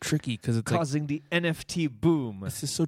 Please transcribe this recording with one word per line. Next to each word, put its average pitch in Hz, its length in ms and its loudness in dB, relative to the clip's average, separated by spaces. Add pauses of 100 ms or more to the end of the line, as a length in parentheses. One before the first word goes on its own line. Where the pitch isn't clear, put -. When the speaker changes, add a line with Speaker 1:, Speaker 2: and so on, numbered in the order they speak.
Speaker 1:
tricky 135 360 -2
'cause 117 200 0
it's 113 140 0
like 170 80 4
Speaker 2:
Causing 151 300 0
the 147 240 -4
N 170 120 2
F 160 220 -2
T 165 220 0
boom. 123 560 2
Speaker 1:
This - 180 -6
is 143 80 -4
so 165 180 0